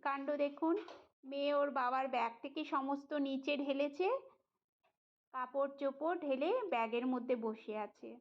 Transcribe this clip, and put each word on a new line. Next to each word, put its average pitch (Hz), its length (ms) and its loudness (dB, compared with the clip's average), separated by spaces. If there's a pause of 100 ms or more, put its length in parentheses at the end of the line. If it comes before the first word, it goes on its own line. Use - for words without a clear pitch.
কাণ্ড 277 220 -2 (160)
দেখুন, 320 300 2 (560)
মেয়ে 285 300 0
ওর 285 80 4 (120)
বাবার 254 340 2
ব্যাগ 233 180 2 (120)
থেকে 285 160 -6 (140)
সমস্ত 277 360 0 (160)
নিচে 269 260 0 (120)
ঢেলেছে, 285 420 0 (1300)
কাপড় 269 460 0
চোপড় 285 440 0
ঢেলে 277 260 2 (220)
ব্যাগের 233 400 0
মধ্যে 247 220 0 (120)
বসে 214 300 -6 (120)
আছে। 226 320 -16